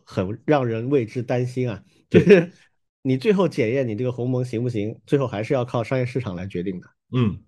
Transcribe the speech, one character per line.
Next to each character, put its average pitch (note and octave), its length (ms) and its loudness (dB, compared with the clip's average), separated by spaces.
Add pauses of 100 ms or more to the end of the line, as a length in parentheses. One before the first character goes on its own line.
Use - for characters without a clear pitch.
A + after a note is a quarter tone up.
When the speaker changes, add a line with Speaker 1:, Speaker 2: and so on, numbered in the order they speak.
Speaker 1:
很 G2+ 400 -6
让 D3 200 2
人 A2+ 240 -4
为 C#3 160 2
之 A#2+ 160 -6
担 B2+ 240 -2
心 B2 240 -4
啊。 F#2+ 140 -10 (240)
Speaker 2:
对。 - 160 6
Speaker 1:
就 F3 60 4
是 F3 220 8 (540)
你 C3 120 2
最 G#3 160 2
后 F#3 160 2
检 A2+ 200 0
验 C3+ 160 0
你 G#2+ 120 -4
这 A2+ 40 -4
个 B2 80 -2
鸿 B2 200 -4
蒙 B2+ 160 0
行 A#2+ 180 -4
不 B2 60 -2
行， A2+ 360 -6
最 C#3+ 140 2
后 C3 80 -2
还 G#2 160 -4
是 C#3+ 100 -4
要 B2 120 0
靠 A#2+ 180 -4
商 C3 160 -2
业 B2+ 60 -2
市 B2+ 160 -6
场 F#2 160 -8
来 F#2 100 -8
决 F2 160 -8
定 F#2 160 -8
的。 - 80 -20 (240)
Speaker 2:
嗯。 A2+ 260 0 (100)